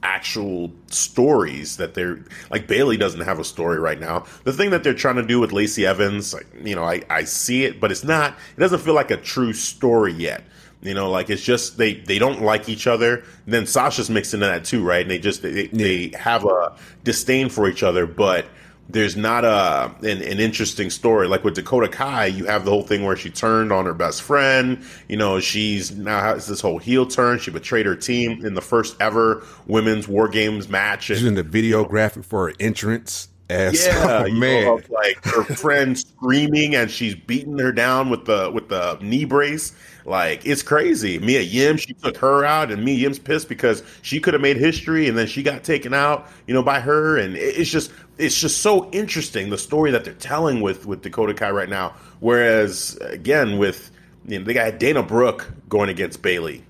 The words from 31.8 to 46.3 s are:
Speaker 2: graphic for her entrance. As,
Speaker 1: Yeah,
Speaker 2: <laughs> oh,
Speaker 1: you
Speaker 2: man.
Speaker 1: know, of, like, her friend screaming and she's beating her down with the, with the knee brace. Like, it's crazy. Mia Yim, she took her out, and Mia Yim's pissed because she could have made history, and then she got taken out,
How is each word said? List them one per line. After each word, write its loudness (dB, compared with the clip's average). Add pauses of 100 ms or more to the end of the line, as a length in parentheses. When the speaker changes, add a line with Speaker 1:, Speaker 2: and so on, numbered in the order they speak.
Speaker 2:
graphic 0
for -2
her -12
entrance. -4 (220)
As, 2
Speaker 1:
Yeah, 4
Speaker 2:
<laughs> -
oh, 0
Speaker 1:
you 0
Speaker 2:
man. 4
Speaker 1:
know, 4
of, -12
like, 0
her 0
friend 0
screaming 2
and 2
she's -4
beating -6
her 2
down 2
with -2
the, 2
with -6
the -2
knee -2
brace. 0 (320)
Like, -2
it's 0
crazy. 2
Mia 2
Yim, 2
she -8
took -6
her 4
out, 0
and -4
Mia 0
Yim's 0
pissed -2
because 2 (180)
she -4
could 2
have 2
made 4
history, 0
and 0
then 0
she -6
got -2
taken -2
out, 0 (200)